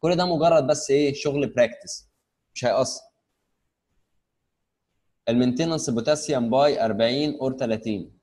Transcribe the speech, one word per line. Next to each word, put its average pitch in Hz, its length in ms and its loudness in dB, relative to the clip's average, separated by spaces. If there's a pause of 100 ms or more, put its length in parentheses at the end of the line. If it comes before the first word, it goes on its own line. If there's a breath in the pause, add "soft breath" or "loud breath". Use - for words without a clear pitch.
كل 170 160 0
ده 180 100 0
مجرد 160 400 2
بس 147 240 -2
ايه، 139 240 2
شغل 139 380 -4
براكتس، - 560 -2 (460)
مش - 100 -10
هيأثر. 123 380 0 (2250)
المينتيننس 127 640 0
بوتاسيوم 120 600 -2
باي 135 340 2
أربعين 117 560 0
اور 131 120 -2
تلاتين. 110 720 -6